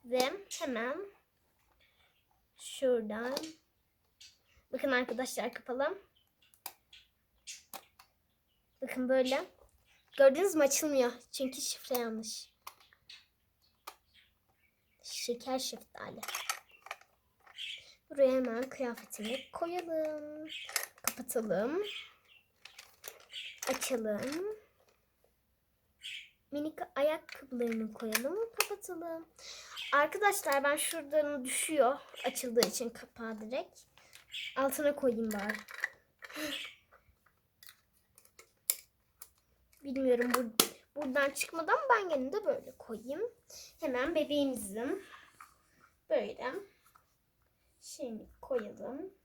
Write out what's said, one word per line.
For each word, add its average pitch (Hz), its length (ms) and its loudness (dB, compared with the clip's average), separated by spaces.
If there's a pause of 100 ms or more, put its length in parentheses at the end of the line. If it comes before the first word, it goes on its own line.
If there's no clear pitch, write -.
Ve 254 260 2 (280)
hemen 262 380 -2 (1600)
şuradan. 240 800 0 (1400)
Bakın 269 180 0
arkadaşlar 247 640 0
kapalı. 277 480 -4 (2750)
Bakın 254 280 -2
böyle. 262 360 4 (720)
Gördünüz 311 380 10
mü? 311 80 8
Açılmıyor. 277 480 4 (200)
Çünkü 262 300 -4
şifre - 360 -2
yanlış. 220 520 -4 (2500)
Şeker 247 560 -2
şeftali. - 600 -8 (1900)
Buraya 277 220 6
hemen 254 380 2
kıyafetini 240 840 -6
koyalım. 311 960 -4 (520)
Kapatalım. 233 800 -2 (1900)
Açalım. 262 880 -2 (1900)
Minik 294 280 -4 (160)
ayakkabılarını 240 1000 0
koyalım. 233 440 2 (180)
Kapatalım. 339 720 -4 (640)
Arkadaşlar 302 680 4
ben 285 120 4
şuradan 294 680 0
düşüyor. 269 540 4 (260)
Açıldığı 247 420 4
için 233 220 -2
kapağı 226 520 -10
direkt. 254 380 -8 (800)
Altına 277 380 2
koyayım 226 380 2
bari. 208 240 -2 (4000)
Bilmiyorum 254 520 2
bu, 254 80 2 (520)
buradan 277 340 0
çıkmadan 339 500 0 (100)
ben 427 200 4
gene 277 240 0
de 415 120 -2
böyle - 320 0
koyayım. 240 440 -8 (580)
Hemen 277 360 0
bebeğimizin 269 880 0 (1080)
böyle 254 440 0 (1300)
şeyini 240 480 -10 (120)
koyalım. 240 720 -6 (100)